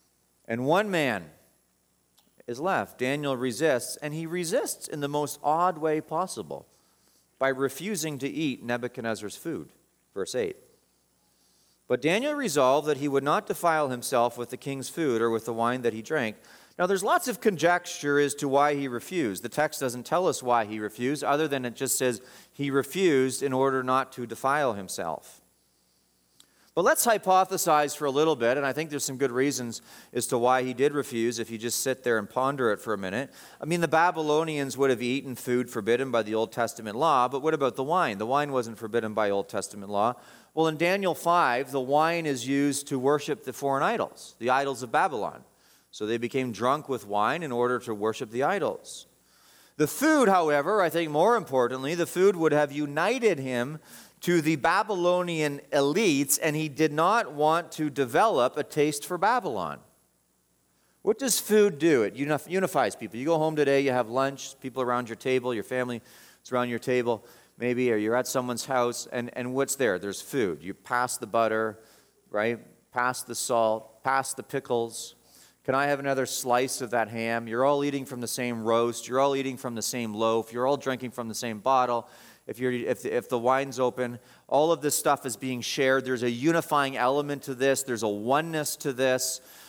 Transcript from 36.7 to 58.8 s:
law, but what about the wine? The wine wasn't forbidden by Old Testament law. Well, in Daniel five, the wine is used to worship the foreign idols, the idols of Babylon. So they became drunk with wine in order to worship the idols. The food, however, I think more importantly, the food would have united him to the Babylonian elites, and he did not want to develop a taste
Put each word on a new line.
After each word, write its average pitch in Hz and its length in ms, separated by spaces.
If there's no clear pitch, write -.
law, 139 280
but 135 140
what 156 140
about 135 220
the 135 80
wine? 147 340
The 107 80
wine 143 260
wasn't 117 240
forbidden 110 380
by 104 160
Old 98 180
Testament 101 420
law. 107 260
Well, 160 160
in 156 80
Daniel 180 380
five, 139 560
the 135 100
wine 156 460
is 127 200
used 139 420
to 135 100
worship 143 460
the 123 100
foreign 139 280
idols, 175 560
the 117 120
idols 135 320
of 117 100
Babylon. 135 500
So - 120
they 117 140
became 120 340
drunk 131 380
with 110 160
wine 107 360
in 151 80
order 123 280
to 113 160
worship 110 360
the 120 120
idols. 156 640
The 147 80
food, 277 420
however, 175 540
I 165 80
think 160 200
more 180 260
importantly, 131 580
the 170 100
food 185 320
would 160 160
have 147 180
united 160 680
him 131 400
to 170 220
the 160 140
Babylonian 175 1080
elites, 143 720
and 151 120
he 151 140
did 147 240
not 175 400
want 151 400
to 151 160
develop 139 680
a 147 40
taste 151 440